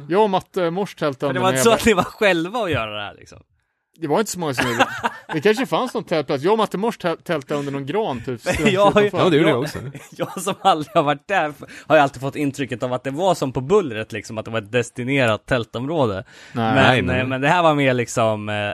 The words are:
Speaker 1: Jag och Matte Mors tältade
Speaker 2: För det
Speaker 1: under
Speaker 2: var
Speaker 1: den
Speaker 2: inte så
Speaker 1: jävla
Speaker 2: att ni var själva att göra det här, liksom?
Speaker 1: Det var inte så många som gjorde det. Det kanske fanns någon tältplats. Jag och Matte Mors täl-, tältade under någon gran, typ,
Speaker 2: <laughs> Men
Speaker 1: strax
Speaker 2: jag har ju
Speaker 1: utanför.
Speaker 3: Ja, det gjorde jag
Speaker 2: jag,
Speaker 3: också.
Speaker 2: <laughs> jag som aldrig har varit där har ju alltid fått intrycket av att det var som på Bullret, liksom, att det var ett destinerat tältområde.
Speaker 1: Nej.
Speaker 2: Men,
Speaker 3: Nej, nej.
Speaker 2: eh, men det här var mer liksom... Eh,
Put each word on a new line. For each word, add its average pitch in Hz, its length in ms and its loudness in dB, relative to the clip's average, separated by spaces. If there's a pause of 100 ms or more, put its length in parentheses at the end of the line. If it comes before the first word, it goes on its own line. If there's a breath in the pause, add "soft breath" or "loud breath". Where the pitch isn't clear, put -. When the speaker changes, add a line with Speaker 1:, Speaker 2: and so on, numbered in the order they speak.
Speaker 1:
Jag 196 140 4
och 214 60 2
Matte 185 420 -2
Mors 185 240 -6
tältade 147 240 -2
Speaker 2:
För 139 140 -2
det 180 60 -2
Speaker 1:
under - 20 0
Speaker 2:
var 185 100 2
Speaker 1:
den 131 60 2
Speaker 2:
inte 131 60 2
så 233 60 6
Speaker 1:
jävla 220 100 4
Speaker 2:
att - 60 0
ni 220 80 6
var 175 100 2
själva 190 560 0
att 190 120 -2
göra 113 240 -2
det 104 60 -8
här, 95 140 -10
liksom? - 240 -20 (580)
Speaker 1:
Det 160 100 -8
var 151 120 2
inte 220 120 -2
så 180 80 -8
många 156 140 -2
som 127 180 -2
gjorde 117 80 -4
det. - 320 -2 (220)
Det 156 80 -2
kanske 214 240 2
fanns 240 280 -2
någon 220 100 -4
tältplats. 147 400 -2
Jag 185 80 2
och 226 60 4
Matte 202 200 -2
Mors 208 200 -2
täl-, 165 260 -4
tältade 151 360 -4
under 143 120 -6
någon 139 140 -8
gran, 165 320 -4
typ, 113 100 -10
Speaker 2:
<laughs> 123 180 -8
Men 175 80 0
Speaker 1:
strax 185 180 2
Speaker 2:
jag 196 200 4
har 208 100 4
ju 208 60 4
Speaker 1:
utanför. 175 180 0
Speaker 3:
Ja, 185 40 4
det 156 80 4
gjorde 160 120 4
jag 143 80 2
Speaker 2:
jag, 127 60 -2
Speaker 3:
också. - 160 -8 (180)
Speaker 2:
<laughs> - 200 -20
jag 185 240 -8
som 190 200 -4
aldrig 160 340 2
har 160 80 4
varit 143 240 -2
där 160 260 0 (340 loud breath)
har 151 80 4
ju 151 60 8
alltid 135 200 0
fått 135 140 -6
intrycket 135 480 -4
av 127 100 -4
att 123 100 -6
det 135 80 -4
var 175 240 2
som 135 180 -4
på 135 80 -2
Bullret, 131 500 0
liksom, 110 260 -8
att 110 80 -6
det 113 60 -10
var 113 100 -2
ett 101 100 -14
destinerat 120 760 0
tältområde. 120 760 -2 (300 loud breath)
Speaker 1:
Nej. 113 220 0
Speaker 2:
Men, 135 80 4
Speaker 3:
Nej, 127 180 4
nej. 127 200 0
Speaker 2:
eh, 127 60 -4
men 131 140 -4
det 143 60 2
här 175 160 4
var 156 120 6
mer 135 180 4
liksom... 110 560 0
Eh, 104 60 -2 (180)